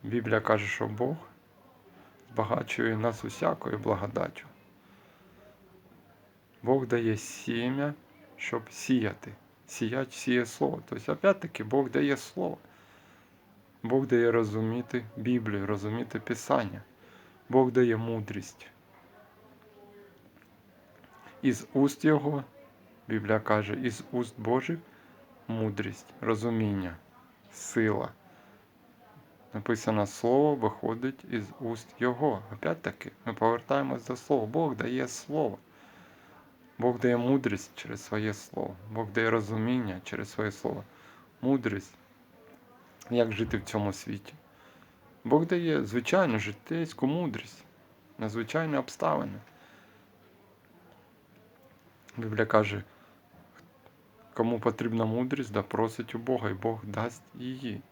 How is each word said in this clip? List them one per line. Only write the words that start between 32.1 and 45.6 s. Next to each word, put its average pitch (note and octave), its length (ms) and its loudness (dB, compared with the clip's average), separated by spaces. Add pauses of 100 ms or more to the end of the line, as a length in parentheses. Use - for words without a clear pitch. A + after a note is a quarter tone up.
Опять-таки, - 580 -4 (140)
ми A2+ 80 -4
повертаємось A#2+ 720 0
до B2+ 100 -4
слова. B2 300 0
Бог C#3 300 0
дає B2+ 320 -2
слово. C#3+ 500 -4 (1200)
Бог A#2+ 220 2
дає B2 180 4
мудрість A#2+ 580 2
через - 300 -10
своє G#2+ 280 -2
слово. - 420 -8 (160)
Бог G#2+ 200 -6
дає A2+ 180 4
розуміння A2 760 0
через - 280 -8
своє G#2+ 200 -2
слово. - 320 -6 (580)
Мудрість, A2+ 540 0 (1120)
як A#2 240 4
жити A2+ 240 -2
в G2+ 60 -4
цьому G#2 300 -2
світі. - 400 -10 (880)
Бог D3+ 220 6
дає E3+ 400 2